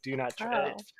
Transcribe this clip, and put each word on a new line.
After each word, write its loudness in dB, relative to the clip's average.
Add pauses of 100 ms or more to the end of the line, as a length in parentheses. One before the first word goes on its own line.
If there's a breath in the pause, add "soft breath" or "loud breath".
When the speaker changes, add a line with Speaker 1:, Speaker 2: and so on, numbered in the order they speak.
Speaker 1:
do -2
not -2
tr-, -2
uh, 4
Speaker 2:
Oh. -8 (140)